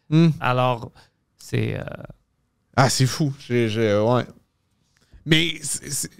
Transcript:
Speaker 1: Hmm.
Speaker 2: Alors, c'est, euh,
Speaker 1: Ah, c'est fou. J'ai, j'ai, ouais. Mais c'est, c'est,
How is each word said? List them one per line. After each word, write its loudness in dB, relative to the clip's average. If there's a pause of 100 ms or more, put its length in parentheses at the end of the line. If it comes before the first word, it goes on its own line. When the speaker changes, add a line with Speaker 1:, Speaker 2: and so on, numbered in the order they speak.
Speaker 1:
Hmm. 6 (120)
Speaker 2:
Alors, 0 (460)
c'est, -4
euh, -8 (920)
Speaker 1:
Ah, 4
c'est 2
fou. -2 (160)
J'ai, 2
j'ai, 0
ouais. 2 (1000)
Mais 0
c'est, -8
c'est, -8 (100)